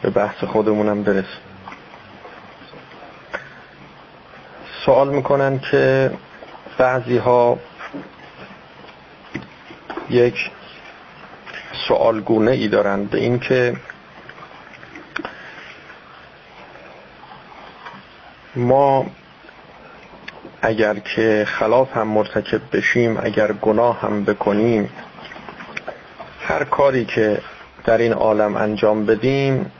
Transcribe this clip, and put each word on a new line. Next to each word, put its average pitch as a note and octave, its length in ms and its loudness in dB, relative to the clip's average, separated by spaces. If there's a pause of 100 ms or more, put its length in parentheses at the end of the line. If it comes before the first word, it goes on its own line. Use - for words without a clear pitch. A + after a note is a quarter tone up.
به - 80 0
بحث G#2 340 -2
خودمونم G#2 600 0
برسیم. G2 220 0 (3500)
سوال C#3 240 4
می‌کنن C#3 500 0
که C3+ 520 2 (680)
بعضی B2+ 400 2
ها A#2+ 420 4 (2500)
یک A#2+ 420 2 (1400)
سوالگونه A2 640 2
ای B2+ 160 0
دارن G2+ 380 2
به G2+ 120 -2
این A#2+ 220 0
که B2 360 0 (4000)
ما C3+ 500 2 (1600)
اگر G#2+ 320 2
که G#2+ 540 0
خلاف A#2+ 500 0
هم A2 100 0
مرتکب G#2+ 540 0 (160)
بشیم، A2+ 460 2
اگر G#2+ 280 0
گناه A2 500 2
هم G#2 220 -2
بکنیم، G#2 680 2 (1500)
هر D#3 220 -2
کاری C3+ 420 2
که G#2+ 360 0 (440)
در A2+ 120 4
این A2+ 160 2
عالم G#2+ 440 2
انجام G#2+ 480 2
بدیم C3 760 0